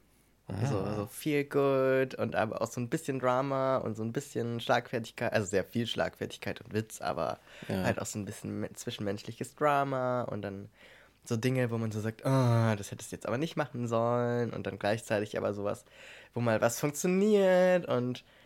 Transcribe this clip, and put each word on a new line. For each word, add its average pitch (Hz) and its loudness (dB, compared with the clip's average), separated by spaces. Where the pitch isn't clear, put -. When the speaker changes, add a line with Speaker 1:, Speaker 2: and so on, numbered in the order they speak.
Speaker 1:
Ah. 107 -2
Speaker 2:
So, 101 -2
so 104 -4
feel 143 -2
good 135 2
und 113 -4
aber 107 2
auch 117 6
so 127 -6
ein 120 -4
bisschen 139 -2
Drama 131 2
und 110 -2
so 110 -4
ein 117 -2
bisschen 117 -4
Schlagfertigkeit, 120 0
also 107 2
sehr 98 2
viel 117 -2
Schlagfertigkeit - -4
und - -12
Witz, 110 -4
aber 71 -2
Speaker 1:
Ja. 95 -2
Speaker 2:
halt - 0
auch 117 -6
so - -8
ein 101 -4
bisschen 104 -8
me-, - -6
zwischenmenschliches - -8
Drama 135 0
und 104 -6
dann 101 -10
so 117 -2
Dinge, 127 0
wo 117 -2
man 113 -2
so 107 -4
sagt, 110 -6
„Oh, 120 4
das 101 -10
hättest - -12
du - -6
jetzt - -10
aber 110 0
nicht 160 -4
machen 127 -2
sollen“, 120 2
und - -6
dann 101 -4
gleichzeitig 107 0
aber 101 0
sowas, 101 -4
wo 120 -2
mal 113 4
was 117 2
funktioniert 185 4
und 123 0